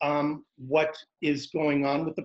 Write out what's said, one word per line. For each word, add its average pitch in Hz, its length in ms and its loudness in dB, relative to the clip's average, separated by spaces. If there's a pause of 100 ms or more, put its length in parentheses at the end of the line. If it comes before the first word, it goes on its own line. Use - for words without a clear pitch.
um, 147 420 0 (120)
what 151 400 0 (260)
is 143 260 0
going 147 380 0
on 143 200 0
with 160 100 -6
the - 80 -6